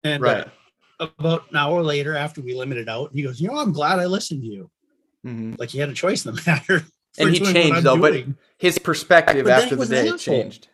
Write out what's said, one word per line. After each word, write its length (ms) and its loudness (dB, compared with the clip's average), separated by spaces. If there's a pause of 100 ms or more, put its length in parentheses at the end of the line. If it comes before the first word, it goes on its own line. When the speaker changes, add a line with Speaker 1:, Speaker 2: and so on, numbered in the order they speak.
Speaker 1:
And, 200 -2
Speaker 2:
Right. 240 0 (520)
Speaker 1:
uh, 80 -6 (120)
about 320 -2
an 60 -2
hour 260 2
later, 320 -2
after 260 -6
we 140 -8
limited 340 -8
out, 240 -8
he 80 -6
goes, 180 -8
"You 100 -2
know, 100 -6
I'm 140 -2
glad 260 0
I 60 0
listened 360 -4
to 60 -10
you." 240 -14 (540)
Speaker 2:
Mm-hmm. 320 -10
Speaker 1:
Like, 140 -10
he 80 -8
had 100 -4
a 40 -12
choice 320 -4
in 100 -8
the 60 -10
<laughs> 60 -4
matter 320 0
for 80 -10 (300)
Speaker 2:
And 160 2
he 60 2
Speaker 1:
doing 100 0
what 40 2
Speaker 2:
changed, 260 4
Speaker 1:
I'm 40 0
Speaker 2:
though, 140 6
but 160 4
Speaker 1:
doing. 240 -6 (220)
Speaker 2:
his 180 2
perspective 680 4
Speaker 1:
But 60 4
then 140 8
Speaker 2:
after 60 -2
Speaker 1:
he 60 0
Speaker 2:
the 40 -4
Speaker 1:
was 120 -2
an 140 2
Speaker 2:
day 60 0
Speaker 1:
asshole. 300 -2
Speaker 2:
changed. 320 -12